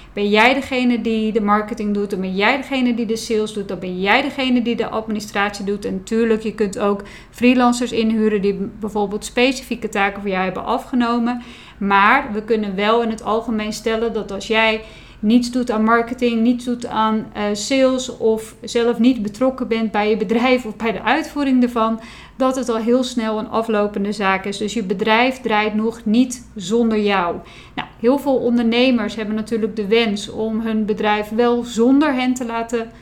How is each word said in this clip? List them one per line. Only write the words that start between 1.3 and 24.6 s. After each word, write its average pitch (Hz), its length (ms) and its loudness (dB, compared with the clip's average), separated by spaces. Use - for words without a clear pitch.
de 208 100 2
marketing 208 520 0
doet, 202 160 -2
dan 185 120 -4
ben 185 140 -4
jij 214 220 2
degene 254 360 0
die 226 120 -2
de 220 100 -2
sales 214 380 -2
doet, 196 140 -6
dan 190 120 -8
ben 180 200 -6
jij 202 220 4
degene 262 400 0
die 233 140 0
de 226 120 -2
administratie 208 800 -4
doet. 202 200 -4
En 190 180 -4
tuurlijk, 220 380 2
je 214 120 -4
kunt 202 260 -2
ook 202 240 0
freelancers 247 640 4
inhuren 220 500 2
die 196 280 -2
bijvoorbeeld 208 460 -4
specifieke 247 640 -2
taken 202 320 -2
voor 202 80 -6
jou 185 140 0
hebben 185 220 -4
afgenomen. 240 760 -2
Maar 202 560 4
we 214 100 -4
kunnen 214 320 0
wel 214 260 2
in 233 80 0
het 220 140 -6
algemeen 214 500 -2
stellen 226 400 -2
dat 202 180 -6
als 196 160 -8
jij 220 340 2
niets 240 320 4
doet 247 200 -2
aan 214 120 2
marketing, 233 580 2
niets 240 240 2
doet 240 200 -4
aan, 220 480 -2
eh, 208 100 -6
sales 262 640 0
of 220 440 -2
zelf 233 380 0
niet 240 220 4
betrokken 262 460 -2
bent 226 240 -2
bij 208 180 0
je 214 80 2
bedrijf 247 480 2
of 214 100 -10
bij 226 160 -4
de 196 100 -6
uitvoering 277 640 0
ervan, 226 360 0
dat 262 160 2
het 254 140 -2
al 226 80 0
heel 240 260 2
snel 220 360 -2
een 214 100 -8
aflopende 208 600 0
zaak 190 340 -2
is. 202 120 -6
Dus 208 160 -4